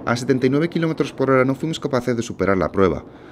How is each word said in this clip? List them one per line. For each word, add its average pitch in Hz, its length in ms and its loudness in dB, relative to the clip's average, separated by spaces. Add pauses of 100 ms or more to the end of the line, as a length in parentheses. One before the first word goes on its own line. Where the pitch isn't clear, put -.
A 117 80 0
setenta 127 320 0
y 127 40 4
nueve 147 180 0
kilómetros 165 440 -2
por 135 200 0
hora 131 120 4
no 135 120 0
fuimos 160 240 -6
capaces 127 360 -2
de 117 60 -2
superar 95 360 0
la 78 120 0
prueba, 85 340 2 (260)